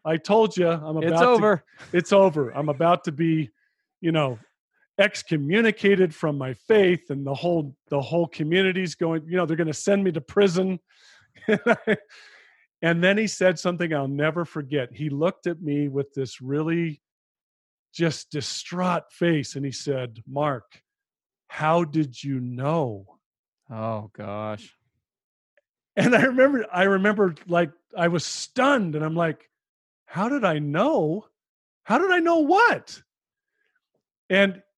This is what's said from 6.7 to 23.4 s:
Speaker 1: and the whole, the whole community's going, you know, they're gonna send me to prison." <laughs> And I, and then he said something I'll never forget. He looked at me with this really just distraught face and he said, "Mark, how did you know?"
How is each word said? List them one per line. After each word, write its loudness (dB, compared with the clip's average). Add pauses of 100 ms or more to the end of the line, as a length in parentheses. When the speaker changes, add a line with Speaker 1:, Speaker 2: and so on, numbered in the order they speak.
Speaker 1:
and -6
the -4
whole, -2 (140)
the -2
whole -2
community's 0
going, -2
you -4
know, 2
they're -2
gonna -2
send 0
me 0
to -4
prison." 0
<laughs> -20 (580)
And 2
I, 2 (840)
and 2
then 4
he 0
said 2
something -2
I'll -2
never -2
forget. -6
He -8
looked -4
at -6
me -2
with -6
this -10
really -4 (920)
just -4
distraught -6
face -2
and -6
he -6
said, -8
"Mark, -6 (640)
how 0
did -4
you -6
know?" -4 (680)